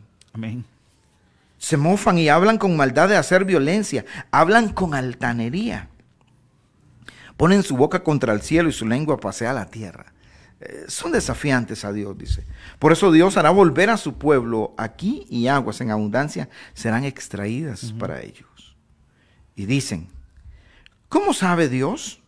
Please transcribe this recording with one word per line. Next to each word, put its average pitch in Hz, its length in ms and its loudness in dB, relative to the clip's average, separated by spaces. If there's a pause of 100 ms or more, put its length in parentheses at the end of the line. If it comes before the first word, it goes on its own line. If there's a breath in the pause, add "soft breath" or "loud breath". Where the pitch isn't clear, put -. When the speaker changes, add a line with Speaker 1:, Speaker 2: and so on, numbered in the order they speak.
(320)
Speaker 1:
Amén. 113 320 -10 (960)
Speaker 2:
Se - 200 -2
mofan 180 400 2
y 165 100 4
hablan 185 300 6
con 190 180 0
maldad 143 320 4
de 208 80 2
hacer 185 300 2
violencia, 170 600 0 (260 loud breath)
hablan 196 420 4
con 175 200 -2
altanería. 123 960 -4 (1500 loud breath)
Ponen 185 260 4
su 139 120 -4
boca 156 280 2
contra 131 300 0
el 104 80 -2
cielo 165 280 2
y 139 40 -4
su - 120 -6
lengua 135 320 -2
pasea 110 360 -6
la 110 120 -6
tierra. 90 480 -16 (460 soft breath)
Eh, - 280 -16
son - 240 -8
desafiantes 131 720 -2
a 104 80 -6
Dios, 101 260 -8
dice. - 280 -6 (340 loud breath)
"Por 156 120 6
eso 170 200 4
Dios 175 260 6
hará 156 120 4
volver 180 400 4
a 226 80 2
su - 200 -8
pueblo 117 600 0
aquí 202 520 -6
y 120 180 -2
aguas 127 340 0
en 117 100 -4
abundancia 120 580 -4 (240 loud breath)
serán 117 300 -4
extraídas 117 840 -8
Speaker 1:
Ujú. 110 120 -12
Speaker 2:
para 85 240 -8
ellos." - 540 -20 (800)
Y 98 100 -10
dicen, 104 420 -4 (1000 soft breath)
"¿Cómo 392 240 0
sabe 175 360 0
Dios? 135 580 -4